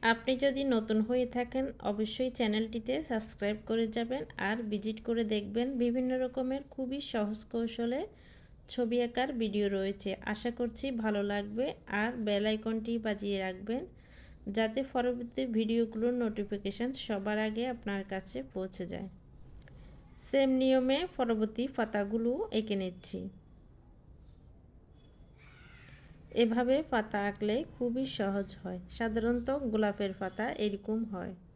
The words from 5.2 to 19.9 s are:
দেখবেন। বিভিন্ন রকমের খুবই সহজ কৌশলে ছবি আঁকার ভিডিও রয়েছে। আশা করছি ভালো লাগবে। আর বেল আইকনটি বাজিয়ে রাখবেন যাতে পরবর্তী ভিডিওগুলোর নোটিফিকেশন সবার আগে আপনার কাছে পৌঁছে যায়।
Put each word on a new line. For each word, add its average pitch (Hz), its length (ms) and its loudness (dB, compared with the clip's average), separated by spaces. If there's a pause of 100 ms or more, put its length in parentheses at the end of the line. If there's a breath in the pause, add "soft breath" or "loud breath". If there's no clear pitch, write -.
দেখবেন। 208 320 0 (160)
বিভিন্ন 254 280 2 (140)
রকমের 254 380 -2 (120)
খুবই 269 260 -4 (120)
সহজ 214 280 0 (120)
কৌশলে 233 480 0 (720 loud breath)
ছবি 240 240 2 (100)
আঁকার 247 220 0 (140)
ভিডিও 208 240 2 (100)
রয়েছে। 196 340 0 (220)
আশা 226 260 -2
করছি 240 280 -2 (160)
ভালো 208 180 2 (120)
লাগবে। 208 340 0 (340)
আর 220 100 2 (160)
বেল 208 240 4
আইকনটি 220 420 -2 (140)
বাজিয়ে 202 400 0
রাখবেন 202 380 -4 (720 loud breath)
যাতে 220 240 2 (140)
পরবর্তী 247 480 0 (140)
ভিডিওগুলোর 226 580 2 (100)
নোটিফিকেশন 208 680 -2 (160)
সবার 208 400 0
আগে 220 180 -2 (100)
আপনার 202 280 -4 (100)
কাছে 190 260 -6 (160)
পৌঁছে 185 380 -6
যায়। 180 160 -6 (1200 loud breath)